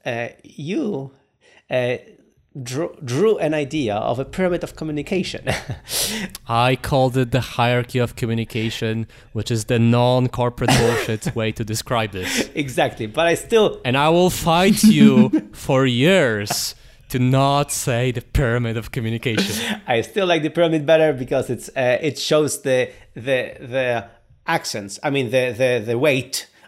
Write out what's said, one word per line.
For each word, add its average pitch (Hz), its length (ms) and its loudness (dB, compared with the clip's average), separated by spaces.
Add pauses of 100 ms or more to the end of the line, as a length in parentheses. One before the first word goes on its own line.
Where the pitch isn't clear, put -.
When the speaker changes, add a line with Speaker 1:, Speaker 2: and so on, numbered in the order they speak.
Speaker 1:
uh, 117 240 -4 (140)
you, 143 680 -6 (580)
uh, 123 280 -2 (680)
drew, 131 320 -6 (100)
drew 165 320 2
an 160 160 0
idea 143 420 -2
of 113 220 -2
a 131 80 -6
pyramid 180 380 -2
of - 120 -12
communication. - 680 -6 (520)
<laughs> 208 500 -6
Speaker 2:
I 123 280 2
called 131 420 0
it 127 140 0
the 127 100 0
hierarchy 123 580 -2
of 120 160 -2
communication, 113 880 -4 (280)
which 110 180 -4
is 110 140 -2
the 123 140 0
non-corporate 123 920 2
bullshit 117 640 0
<laughs> - 0 -
way 110 160 0
to 117 120 -8
describe 110 480 -2
this. 92 440 -4
Speaker 1:
Exactly, 135 500 -2
but 143 220 0
I 170 80 2
still 208 500 2
Speaker 2:
And 123 100 0
I 147 140 4
will 175 220 4
fight 180 520 2
you 214 680 6
<laughs> - 40 -20
for 135 320 0
years 123 880 2 (360)
to 127 100 -2
not 135 520 2
say 127 400 -2
the 120 100 -6
pyramid 117 560 0
of 113 140 -8
communication. 196 920 -4
Speaker 1:
<laughs> - 40 -10
I 113 140 2
still 190 240 -2
like 170 160 2
the 156 80 -2
pyramid 160 380 0
better 160 260 4
because 131 380 -2
it's, - 240 -6
uh, 123 260 2
it 143 160 -2
shows 151 460 0
the, 127 260 2 (240)
the, 123 480 -2
the 123 480 -2 (360)
accents, 110 580 -4
I 151 60 -2
mean, 139 200 0
the, 127 280 0
the, 123 280 2
the 117 120 -2
weight 131 500 0 (200)